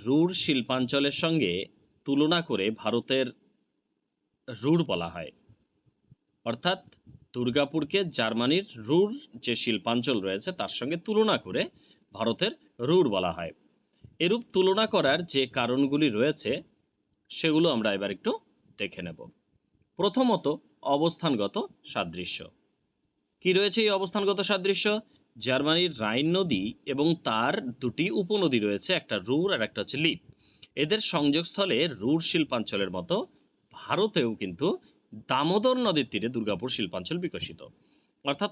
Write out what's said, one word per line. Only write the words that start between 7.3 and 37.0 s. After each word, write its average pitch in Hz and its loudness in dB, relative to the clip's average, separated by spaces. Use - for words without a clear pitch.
দুর্গাপুরকে 143 0
জার্মানির 127 0
রুর 147 2
যে 117 -2
শিল্পাঞ্চল 117 0
রয়েছে, 95 -4
তার 101 -6
সঙ্গে 143 -4
তুলনা 208 2
করে 117 -4
ভারতের 113 0
রুর 151 4
বলা 90 0
হয়। 85 -8
এরূপ 190 0
তুলনা 190 4
করার 160 2
যে 135 0
কারণগুলি 135 2
রয়েছে, 123 0
সেগুলো 160 2
আমরা 110 2
এবার 101 -2
একটু 208 -4
দেখে 95 -8
নেব। 82 -10
প্রথমত, 226 2
অবস্থানগত 147 0
সাদৃশ্য। 87 -6
কি 185 2
রয়েছে 196 2
এই 214 4
অবস্থানগত 196 0
সাদৃশ্য? 196 0
জার্মানির 143 2
রাইন 113 0
নদী 120 0
এবং 147 2
তার 120 0
দুটি 123 -2
উপনদী 175 2
রয়েছে, 104 0
একটা 156 -2
রুর 143 0
আর 127 0
একটা 107 -4
হচ্ছে 113 -6
লিপ। 151 0
এদের 156 0
সংযোগস্থলে 165 0
রুর 135 -2
শিল্পাঞ্চলের 113 -2
মতো 95 -2
ভারতেও 147 -2
কিন্তু 107 -4
দামোদর 190 2
নদীর 190 0
তীরে 110 -2
দুর্গাপুর 110 -4
শিল্পাঞ্চল 101 -6